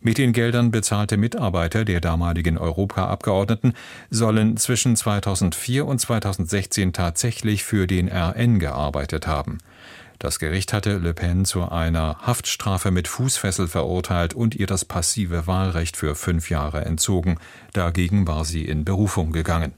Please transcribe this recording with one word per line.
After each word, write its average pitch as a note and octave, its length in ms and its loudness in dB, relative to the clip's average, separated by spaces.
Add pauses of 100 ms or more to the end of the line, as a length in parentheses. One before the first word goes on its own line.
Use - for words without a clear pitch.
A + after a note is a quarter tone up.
Mit A2+ 180 2
den C3 140 4
Geldern A#2+ 380 4
bezahlte G#2+ 460 0
Mitarbeiter G#2 680 0
der F2+ 160 2
damaligen E2 580 0
Europaabgeordneten G2 1160 0 (340)
sollen A2 480 2
zwischen A#2+ 380 2
zweitausendvier G#2 880 0
und C3+ 160 -2
zweitausendsechzehn G2 920 0
tatsächlich G#2 720 -2
für F#2+ 240 2
den F2+ 180 2
R F2+ 300 0
N A#2 240 4
gearbeitet C#2+ 680 -2
haben. D2 320 -2 (640)
Das - 200 -4
Gericht E2+ 320 -2
hatte G2+ 260 0
Le E2+ 160 0
Pen F2+ 300 2
zu F2 240 -2
einer E2 480 0 (100)
Haftstrafe G2+ 640 -2
mit F2 160 2
Fußfessel G2+ 640 -2
verurteilt E2+ 680 0
und A2+ 220 0
ihr G2 100 -2
das F#2+ 180 -2
passive F2 600 -2
Wahlrecht F2+ 500 0
für D2+ 200 -2
fünf E2 340 -2
Jahre D2+ 340 -2
entzogen. E2+ 540 0 (340)
Dagegen F2+ 540 2
war D#2 180 0
sie D#2 200 -4
in D2+ 200 -2
Berufung F#2+ 460 0
gegangen. E2 480 0